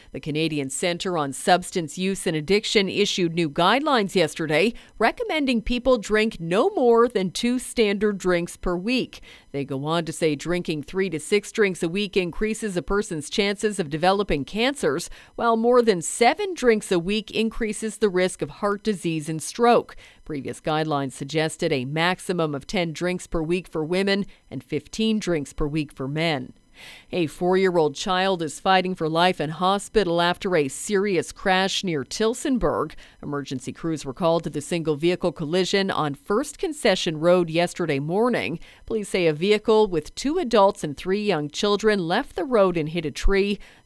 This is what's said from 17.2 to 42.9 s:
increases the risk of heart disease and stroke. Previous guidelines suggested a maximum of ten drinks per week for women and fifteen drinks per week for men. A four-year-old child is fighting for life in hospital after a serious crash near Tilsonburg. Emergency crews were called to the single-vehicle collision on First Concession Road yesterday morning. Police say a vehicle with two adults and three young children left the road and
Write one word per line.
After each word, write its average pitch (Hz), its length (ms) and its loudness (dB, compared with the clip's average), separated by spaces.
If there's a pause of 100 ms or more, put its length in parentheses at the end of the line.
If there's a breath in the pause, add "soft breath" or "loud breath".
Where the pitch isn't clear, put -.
increases 220 680 -2
the 214 140 2
risk 180 320 0
of 147 80 -4
heart 202 320 -2
disease 165 480 -2
and 160 120 -6
stroke. - 540 2 (300 loud breath)
Previous 123 340 -8
guidelines 151 520 -2
suggested 156 600 -2
a 131 140 0
maximum 165 680 -2
of 135 120 -8
ten 170 260 -2
drinks 175 340 -4
per 170 140 -2
week 170 260 -2
for 160 160 -4
women 196 440 0 (240 soft breath)
and 139 120 -8
fifteen 220 560 -2
drinks 165 360 -2
per 156 120 -2
week 147 240 -4
for 135 160 -8
men. 151 460 -2 (580 loud breath)
A 170 160 0
four-year-old 175 680 2
child 185 480 0
is 151 180 -8
fighting 185 340 2
for 160 140 -2
life 170 320 2
in 151 100 -4
hospital 180 680 0
after 175 340 0
a 147 140 2
serious 190 640 -2
crash 190 500 0
near 160 220 -2
Tilsonburg. 220 880 0 (300 loud breath)
Emergency 139 500 -6
crews 160 320 -6
were 135 80 -8
called 165 320 2
to 165 60 -6
the 151 100 -6
single-vehicle 165 720 0
collision 185 580 0
on 147 240 -2
First - 440 -4
Concession 190 600 0
Road 175 300 4
yesterday 156 500 0
morning. 165 640 0 (240 loud breath)
Police 214 240 -4
say 180 180 0
a 156 60 4
vehicle 214 540 2
with 160 280 -4
two 302 240 -2
adults 214 460 4
and 147 100 -6
three 202 300 -2
young 151 240 0
children 208 580 0
left 202 300 -2
the 359 80 -4
road 202 320 4
and 156 140 -2